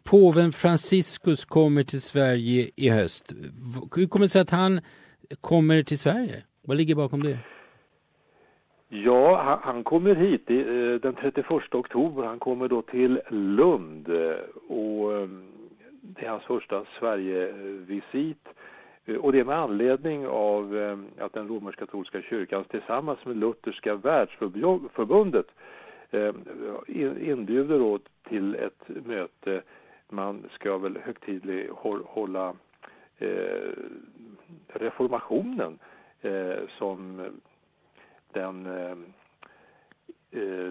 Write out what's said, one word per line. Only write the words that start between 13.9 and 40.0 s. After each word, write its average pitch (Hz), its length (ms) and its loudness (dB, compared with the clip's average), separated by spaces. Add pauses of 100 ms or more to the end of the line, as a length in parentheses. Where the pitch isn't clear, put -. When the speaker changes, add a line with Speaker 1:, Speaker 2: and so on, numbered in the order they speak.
Speaker 2:
eh, 85 680 -2
och, 107 400 -2
eh, 98 120 -6 (720)
det - 240 -14
är 113 40 -10
hans 107 140 -10
första 104 400 -4 (140)
Sverigevisit. 98 1500 -6 (560)
Eh, 113 120 -6
och 139 160 2
det 131 80 6
är 120 40 2
med 143 140 0
anledning 135 680 0
av, 104 500 -2
eh, 104 220 -4 (260)
att 98 80 -10
den 104 160 -10
romersk-katolska 101 720 -10
kyrkan 98 420 -4
tillsammans 127 600 -6
med 123 120 -6
Lutherska 110 580 -4
världsförbundet, 127 1500 0 (640)
eh, 104 240 -2 (520)
in-, 143 340 -4
inbjuder 139 580 0
då 107 200 2 (300)
till 101 260 -4
ett - 280 -8 (240)
möte. 95 560 -6 (460)
Man 101 340 -8 (120)
ska 98 240 -4
väl 95 240 -6
högtidlig 98 680 -8
hå-, 104 360 -6
hålla, 92 480 -6 (640)
eh, 50 540 -6 (960)
reformationen, 117 1120 -4 (440)
eh, 95 360 -6 (200)
som 92 480 -10 (1080)
den, 92 340 -8
eh, 90 300 -10 (1400)